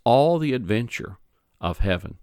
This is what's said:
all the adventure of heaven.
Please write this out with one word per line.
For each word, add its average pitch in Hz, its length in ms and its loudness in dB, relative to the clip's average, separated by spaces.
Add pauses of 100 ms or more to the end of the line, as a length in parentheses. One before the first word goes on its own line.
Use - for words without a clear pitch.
all 147 340 4
the 151 140 -2
adventure 110 640 -4 (420)
of 87 200 -2
heaven. 87 440 0